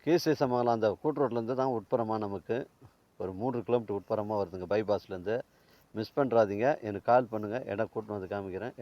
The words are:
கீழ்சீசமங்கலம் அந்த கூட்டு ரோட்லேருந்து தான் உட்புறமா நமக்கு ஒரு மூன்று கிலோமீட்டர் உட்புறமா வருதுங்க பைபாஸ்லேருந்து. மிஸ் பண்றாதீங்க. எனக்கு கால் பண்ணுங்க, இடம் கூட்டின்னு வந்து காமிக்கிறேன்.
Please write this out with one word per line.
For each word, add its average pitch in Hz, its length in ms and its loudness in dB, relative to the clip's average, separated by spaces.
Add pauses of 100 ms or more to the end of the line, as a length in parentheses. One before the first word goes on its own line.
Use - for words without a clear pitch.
கீழ்சீசமங்கலம் 131 720 4
அந்த 110 120 4 (120)
கூட்டு 147 200 0
ரோட்லேருந்து 120 400 0
தான் 131 140 2
உட்புறமா 110 500 0
நமக்கு 101 320 -4 (640)
ஒரு 92 220 -6
மூன்று 120 260 -2
கிலோமீட்டர் 110 320 0
உட்புறமா 107 400 -2
வருதுங்க 90 340 -4
பைபாஸ்லேருந்து. 101 640 -2 (580)
மிஸ் 107 220 -6
பண்றாதீங்க. 113 500 4 (200)
எனக்கு 101 240 -2
கால் 120 240 4
பண்ணுங்க, 107 220 -4 (180)
இடம் 107 160 -2
கூட்டின்னு 107 260 -6
வந்து 95 160 -8
காமிக்கிறேன். 98 480 -6